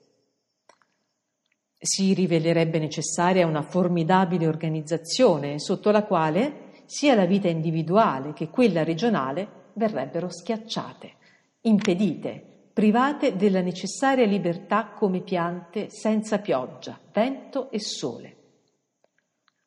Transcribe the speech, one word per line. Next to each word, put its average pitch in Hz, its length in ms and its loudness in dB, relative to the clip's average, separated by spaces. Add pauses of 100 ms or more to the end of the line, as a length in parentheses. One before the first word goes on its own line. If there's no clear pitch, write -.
(1800)
Si 190 340 0
rivelerebbe 165 640 2
necessaria 170 680 0
una 156 160 0
formidabile 175 840 2
organizzazione 160 1120 0
sotto 202 320 -2
la 208 140 4
quale 185 800 -2
sia 277 300 2
la 196 100 4
vita 196 240 2
individuale 160 840 0
che 156 160 -8
quella 170 340 2
regionale 165 880 -2
verrebbero 175 560 -4
schiacciate, - 840 -10 (500)
impedite, 185 1080 0
private 240 640 2
della 185 260 2
necessaria 233 640 0
libertà 196 640 0
come 185 320 -2
piante 180 680 -4
senza 214 520 -2
pioggia, 131 600 -4 (100)
vento 262 600 -4
e 214 100 -6
sole. - 560 -10 (1300)